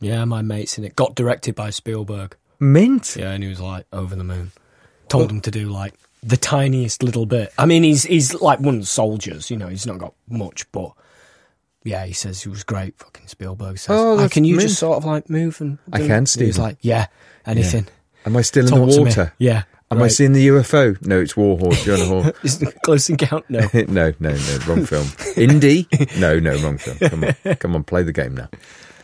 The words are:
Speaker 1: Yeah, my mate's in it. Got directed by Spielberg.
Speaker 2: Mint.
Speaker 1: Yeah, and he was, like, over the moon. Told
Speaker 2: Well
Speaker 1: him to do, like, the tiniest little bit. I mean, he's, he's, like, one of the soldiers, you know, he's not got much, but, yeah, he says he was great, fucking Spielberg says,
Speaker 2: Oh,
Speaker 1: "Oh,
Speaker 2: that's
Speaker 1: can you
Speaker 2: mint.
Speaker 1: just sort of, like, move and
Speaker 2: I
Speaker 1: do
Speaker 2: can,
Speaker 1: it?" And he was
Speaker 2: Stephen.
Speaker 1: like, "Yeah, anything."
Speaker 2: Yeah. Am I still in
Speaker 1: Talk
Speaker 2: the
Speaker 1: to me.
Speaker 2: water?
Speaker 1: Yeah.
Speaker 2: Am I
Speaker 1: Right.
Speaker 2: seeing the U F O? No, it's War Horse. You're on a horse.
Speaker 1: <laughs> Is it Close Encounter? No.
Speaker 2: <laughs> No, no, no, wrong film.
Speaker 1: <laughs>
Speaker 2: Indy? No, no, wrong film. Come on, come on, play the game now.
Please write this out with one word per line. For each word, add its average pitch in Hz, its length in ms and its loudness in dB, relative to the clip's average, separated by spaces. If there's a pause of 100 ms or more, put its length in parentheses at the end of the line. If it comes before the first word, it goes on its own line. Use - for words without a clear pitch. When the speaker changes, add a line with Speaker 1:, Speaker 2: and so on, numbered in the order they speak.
Speaker 1:
Yeah, 113 240 -4
my 113 180 -4
mate's 107 360 -6
in 107 60 -10
it. - 120 -14
Got - 180 0
directed 120 400 -2
by 107 160 -8
Spielberg. 104 640 -10 (240)
Speaker 2:
Mint. 180 560 4
Speaker 1:
Yeah, 95 160 -6
and 98 100 -6
he 98 60 -8
was, 92 120 -10
like, 92 320 -12
over 92 240 -8
the 92 80 -8
moon. 90 280 -8 (560)
Told 123 180 2
Speaker 2:
Well 104 100 -6
Speaker 1:
him 104 60 -6
to 110 80 -6
do, 104 180 -6
like, 98 260 -10 (280)
the 117 140 0
tiniest 131 680 -2
little 117 240 -2
bit. 110 320 -2
I 135 80 2
mean, 165 160 6
he's, 151 220 4
he's, 165 360 0
like, 143 200 2
one 139 160 2
of 107 40 -4
the 95 60 -10
soldiers, 107 640 -4
you 117 60 -6
know, 101 120 -8
he's 95 180 -10
not 95 120 -8
got 90 160 -14 (140)
much, 110 440 -10
but, 92 200 -10 (920)
yeah, 95 220 -8
he 92 60 -12
says 95 300 -10
he 101 60 -14
was 101 160 -12
great, 95 340 -8
fucking - 280 -20
Spielberg 95 520 -12
says, 208 180 -2
Speaker 2:
Oh, 226 160 2
Speaker 1:
"Oh, 208 40 4
Speaker 2:
that's 135 160 2
Speaker 1:
can 151 120 4
you 165 120 4
Speaker 2:
mint. 208 120 2
Speaker 1:
just 196 120 -2
sort 165 160 0
of, 151 80 -6
like, 151 240 -4
move 160 320 -4
and 143 180 -8 (140)
Speaker 2:
I - 60 -2
Speaker 1:
do 151 80 0
Speaker 2:
can, - 40 2 (140)
Speaker 1:
it?" - 100 0
And 120 60 -2
he 120 60 2
was 95 80 0
Speaker 2:
Stephen. 87 80 0
Speaker 1:
like, 113 180 -6
"Yeah, 117 260 0 (400)
anything." 110 400 0
Speaker 2:
Yeah. - 400 -20
Am 110 100 0
I 120 60 4
still 131 220 2
in 123 60 4
Speaker 1:
Talk 127 180 6
Speaker 2:
the 139 60 6
Speaker 1:
to 143 60 8
me. - 60 6
Speaker 2:
water? 101 320 2
Speaker 1:
Yeah. 117 240 2 (280)
Speaker 2:
Am 113 80 2
I 120 40 4
Speaker 1:
Right. 113 100 4
Speaker 2:
seeing 135 200 4
the 135 100 6
U 139 160 8
F 123 160 2
O? 127 280 4
No, 92 180 2
it's - 160 -4
War 101 220 2
Horse. 87 260 0
You're 101 120 2
on 90 60 0
a 87 40 0
horse. 92 320 0
Speaker 1:
<laughs> - 60 -12
Is 143 180 -2
it - 200 -6
Close 151 280 2
Encounter? 151 380 -2
No. 117 120 -2
Speaker 2:
<laughs> 104 120 0 (160)
No, 82 320 2
no, 78 100 -2
no, 69 360 -4
wrong 85 200 0
film. 73 200 -2 (160)
Speaker 1:
<laughs> - 140 -10
Speaker 2:
Indy? 147 500 6 (320)
No, 82 200 4
no, 78 240 0
wrong 73 160 -4
film. 65 180 -10 (140)
Come 80 140 -6
on, 151 320 -4
come 87 180 -4
on, 76 100 -4
play 90 180 -2
the 82 100 -4
game 65 220 -6
now. 60 140 -12 (560)